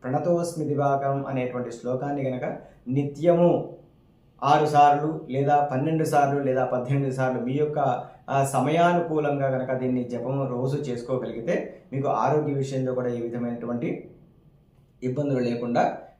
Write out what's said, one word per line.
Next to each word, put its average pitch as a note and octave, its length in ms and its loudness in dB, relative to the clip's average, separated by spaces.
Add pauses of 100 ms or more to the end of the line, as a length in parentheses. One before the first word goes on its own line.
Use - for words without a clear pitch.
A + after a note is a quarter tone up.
ప్రణతోస్మి E3+ 600 0
దివాకరం C#3 600 0
అనేటువంటి B2 440 -4
శ్లోకాన్ని C3 600 -4
గనక D3 260 -6 (320)
నిత్యము E3+ 840 2 (720)
ఆరు D3+ 220 6
సార్లు D3 640 4
లేదా C#3+ 420 2
పన్నెండు D#3 320 0
సార్లు C#3+ 380 2
లేదా C3 220 2
పద్దెనిమిది C3 520 0
సార్లు B2+ 240 0
మీ B2 120 -2
యొక్క, D3 260 0 (520)
ఆ, C#3 140 2
సమయానుకూలంగా D3 1040 2
కనుక B2+ 280 -2
దీన్ని B2+ 260 -2
జపం B2 440 -4
రోజు B2+ 280 -2
చేసుకోగలిగితే B2 1040 -4 (100)
మీకు C3+ 160 -2
ఆరోగ్య C#3+ 440 2
విషయంలో C3 420 -2
కూడా B2 140 -2
ఏ A#2+ 120 -4
విధమైనటువంటి A#2+ 920 -6 (920)
ఇబ్బందులు C3+ 360 -2
లేకుండా A#2+ 600 0 (220)